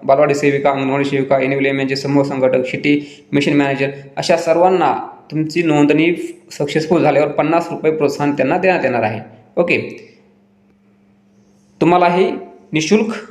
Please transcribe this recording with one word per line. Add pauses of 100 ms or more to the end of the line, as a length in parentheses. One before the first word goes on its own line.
बालवाडी
सेविका,
अंगणवाडी
सेविका,
एन
यू
एल
एम
यांचे
समूह
संघटक,
सिटी
मिशन
मॅनेजर (280)
अशा
सर्वांना (220)
तुमची
नोंदणी (360)
सक्सेसफुल
झाल्यावर
पन्नास
रुपये
प्रोत्साहन
त्यांना
देण्यात
येणार
आहे. (380)
ओके, (1700)
तुम्हालाही (420)
निशुल्क (240)